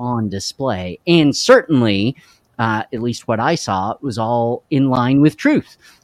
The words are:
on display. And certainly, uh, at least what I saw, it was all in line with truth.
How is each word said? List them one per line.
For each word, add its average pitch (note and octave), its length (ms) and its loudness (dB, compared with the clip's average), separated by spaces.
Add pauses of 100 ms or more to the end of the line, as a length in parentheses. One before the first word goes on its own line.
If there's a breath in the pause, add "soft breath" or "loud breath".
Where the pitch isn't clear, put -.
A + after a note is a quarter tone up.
on A#2+ 280 -2
display. F#2+ 800 -6
And D#3+ 300 2
certainly, B2 800 2 (420 soft breath)
uh, A2 240 -2 (100)
at A2+ 100 -6
least A#2+ 260 -8
what A2+ 100 0
I C#3 160 0
saw, G2+ 380 -4
it - 100 -12
was A#2 160 -6
all A#2 520 -2
in C#3 180 2
line B2+ 320 2
with D3+ 160 4
truth. - 400 -2 (280 soft breath)